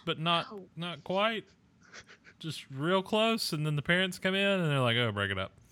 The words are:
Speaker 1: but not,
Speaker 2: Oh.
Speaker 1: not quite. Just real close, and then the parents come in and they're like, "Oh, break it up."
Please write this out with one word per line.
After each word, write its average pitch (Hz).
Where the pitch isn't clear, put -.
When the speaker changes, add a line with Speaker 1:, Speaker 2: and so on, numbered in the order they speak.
Speaker 1:
but 160
not, 170
Speaker 2:
Oh. 196
Speaker 1:
not 170
quite. 208
Just -
real 160
close, 220
and 151
then 151
the 143
parents 180
come 190
in 196
and 165
they're 143
like, 120
"Oh, 120
break 101
it 95
up." 95